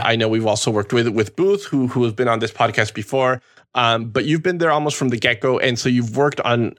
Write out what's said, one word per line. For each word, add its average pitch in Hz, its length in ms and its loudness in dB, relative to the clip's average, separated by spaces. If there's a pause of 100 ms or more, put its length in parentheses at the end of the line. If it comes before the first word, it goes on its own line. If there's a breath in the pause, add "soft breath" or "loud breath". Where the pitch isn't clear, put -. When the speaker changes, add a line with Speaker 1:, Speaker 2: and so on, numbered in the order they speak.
Speaker 1:
Yeah. - 80 -2
Speaker 2:
I 113 60 2
know 113 120 2
we've 110 180 0
also 104 260 0
worked 104 220 -2
with, 120 160 2
with 107 260 0
Booth, 196 300 2
who, 135 220 0
who 123 160 0
has 113 100 0
been 123 140 -2
on 113 120 2
this 110 120 -4
podcast 110 420 0
before. 127 480 -2 (340 soft breath)
Um, 117 340 0
but 131 160 -2
you've 156 180 0
been 180 140 0
there 165 140 2
almost 147 260 0
from 135 120 0
the 123 80 0
get-go. 123 420 0
And 120 180 0
so - 120 -4
you've 120 280 0
worked 143 240 0
on, 120 380 0